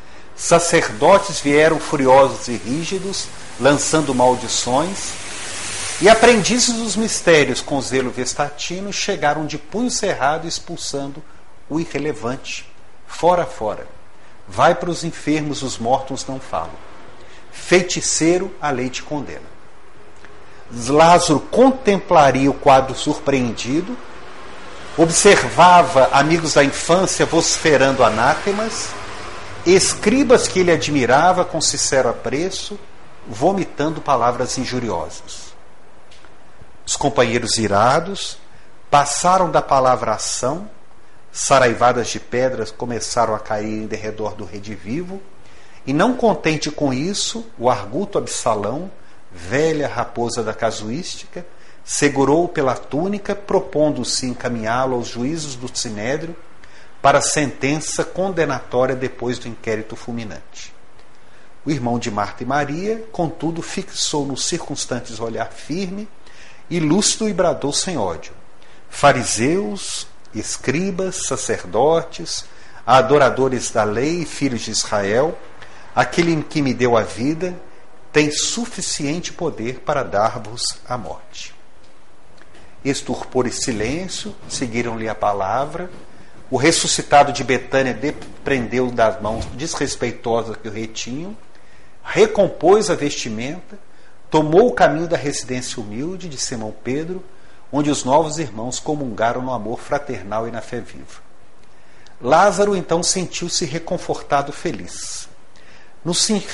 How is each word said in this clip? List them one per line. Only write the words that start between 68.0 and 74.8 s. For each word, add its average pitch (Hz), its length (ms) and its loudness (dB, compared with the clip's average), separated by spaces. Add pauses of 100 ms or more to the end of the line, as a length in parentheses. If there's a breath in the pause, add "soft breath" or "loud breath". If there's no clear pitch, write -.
"Fariseus, 143 1200 2 (260)
escribas, 180 960 -4
sacerdotes, 120 1160 -2 (420 loud breath)
adoradores 127 840 4
da 113 100 2
lei 123 380 0
e 160 40 -4
filhos 127 360 -2
de 113 100 -8
Israel, 110 640 0 (600 loud breath)